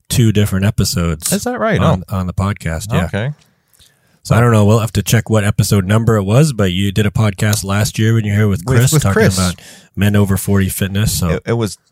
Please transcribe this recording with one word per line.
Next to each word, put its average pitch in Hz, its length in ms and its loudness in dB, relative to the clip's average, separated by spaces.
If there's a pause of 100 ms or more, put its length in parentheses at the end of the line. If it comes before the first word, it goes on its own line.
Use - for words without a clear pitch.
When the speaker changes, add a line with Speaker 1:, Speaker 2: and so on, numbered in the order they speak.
Speaker 1:
two 113 220 2
different 98 340 0
episodes 85 680 -2
Speaker 2:
Is 208 120 -2
that 247 140 -6
right? 214 220 0
Speaker 1:
on, 95 260 0
Speaker 2:
Oh. 95 100 -6
Speaker 1:
on 92 100 -4
the 87 80 -6
podcast, 98 580 -4
yeah. 90 120 0
Speaker 2:
Okay. 107 260 -6 (920)
Speaker 1:
So - 120 0
I 110 60 4
don't 120 100 4
know. 107 140 4
We'll 110 140 4
have 110 140 -4
to 101 100 -2
check - 260 0
what 107 160 0
episode 101 400 0
number 110 320 2
it 101 60 0
was, 127 280 2
but 101 220 0
you 98 180 -2
did 107 140 0
a 101 60 -2
podcast 107 520 -2
last 101 340 -2
year 113 160 2
when 110 120 0
you 101 80 -2
were 101 40 2
here 107 120 2
with 95 160 -2
Speaker 2:
With, 101 120 0
Speaker 1:
Chris 127 140 4
Speaker 2:
with 156 120 2
Speaker 1:
talking 98 180 2
Speaker 2:
Chris. 101 160 2
Speaker 1:
about 90 180 0 (400)
men 101 220 2
over 98 180 2
forty 98 320 0
fitness. 98 500 -2
So 87 120 0
Speaker 2:
It, - 160 -2
it 107 80 -2
was 117 240 -4 (140)